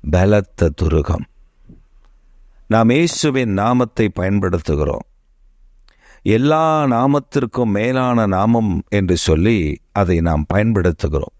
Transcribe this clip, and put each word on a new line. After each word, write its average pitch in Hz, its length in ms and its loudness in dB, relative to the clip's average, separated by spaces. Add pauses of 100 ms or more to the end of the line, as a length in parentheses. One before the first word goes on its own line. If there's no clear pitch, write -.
பலத்த 92 640 2
துருகம். 78 540 -2 (1500)
நாம் 113 200 4
இயேசுவின் 135 640 0
நாமத்தை 117 520 0 (100)
பயன்படுத்துகிறோம். 90 880 -2 (1160)
எல்லா 139 400 2 (240)
நாமத்திற்கும் 127 840 -2
மேலான 120 540 0
நாமம் 101 640 0
என்று 92 280 0
சொல்லி 92 400 2 (340)
அதை 90 300 0
நாம் 80 320 0
பயன்படுத்துகிறோம். 90 880 -2